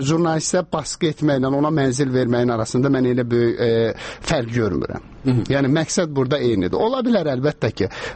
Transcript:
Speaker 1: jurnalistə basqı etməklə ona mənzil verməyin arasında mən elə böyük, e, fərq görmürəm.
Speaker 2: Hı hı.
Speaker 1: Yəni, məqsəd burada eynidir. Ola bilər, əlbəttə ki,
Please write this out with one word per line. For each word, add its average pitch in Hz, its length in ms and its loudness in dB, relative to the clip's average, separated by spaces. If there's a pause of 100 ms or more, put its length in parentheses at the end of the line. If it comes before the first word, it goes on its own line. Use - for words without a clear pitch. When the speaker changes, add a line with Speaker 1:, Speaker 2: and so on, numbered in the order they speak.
Speaker 1:
jurnalistə 160 600 0 (100)
basqı 156 400 -2
etməklə 135 400 0
ona 147 200 2
mənzil 135 400 0
verməyin 123 400 2
arasında 123 400 0
mən 127 200 2
elə 123 160 0
böyük, 120 300 2
e, 113 340 2 (300)
fərq 120 340 -2
görmürəm. 90 520 -4 (140)
Speaker 2:
Hı 135 80 0
hı. 120 120 2 (100)
Speaker 1:
Yəni, 135 180 2
məqsəd 160 440 0
burada 135 280 0
eynidir. 95 320 0
Ola 254 300 0
bilər, 202 260 2
əlbəttə 131 400 -2
ki, 185 160 -2 (280)